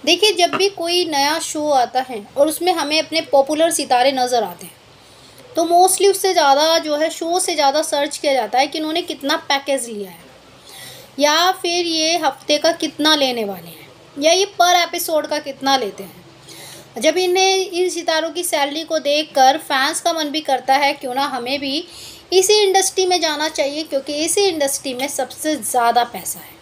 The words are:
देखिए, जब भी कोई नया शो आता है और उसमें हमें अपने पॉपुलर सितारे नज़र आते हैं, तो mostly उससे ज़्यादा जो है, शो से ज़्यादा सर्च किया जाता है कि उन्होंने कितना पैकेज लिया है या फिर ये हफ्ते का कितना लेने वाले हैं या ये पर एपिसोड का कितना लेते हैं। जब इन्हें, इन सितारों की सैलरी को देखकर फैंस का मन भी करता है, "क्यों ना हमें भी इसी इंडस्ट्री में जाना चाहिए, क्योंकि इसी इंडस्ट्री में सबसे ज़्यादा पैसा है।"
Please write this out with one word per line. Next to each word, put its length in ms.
देखिए, 280
जब 220
भी 140
कोई 360
नया 340
शो 300
आता 320
है 260
और 100
उसमें 260
हमें 280
अपने 200
पॉपुलर 500
सितारे 400
नज़र 320
आते 220
हैं, 100
तो 80
mostly 480
उससे 220
ज़्यादा 440
जो 200
है, 120
शो 300
से 160
ज़्यादा 260
सर्च 360
किया 160
जाता 260
है 80
कि 120
उन्होंने 220
कितना 340
पैकेज 540
लिया 220
है 140
या 320
फिर 340
ये 320
हफ्ते 400
का 140
कितना 440
लेने 300
वाले 220
हैं 200
या 120
ये 140
पर 300
एपिसोड 520
का 120
कितना 380
लेते 260
हैं। 160
जब 200
इन्हें, 540
इन 180
सितारों 420
की 120
सैलरी 400
को 160
देखकर 580
फैंस 440
का 120
मन 100
भी 180
करता 340
है, 180
"क्यों 220
ना 100
हमें 340
भी 280
इसी 200
इंडस्ट्री 520
में 160
जाना 280
चाहिए, 340
क्योंकि 300
इसी 280
इंडस्ट्री 520
में 140
सबसे 480
ज़्यादा 480
पैसा 360
है।" 100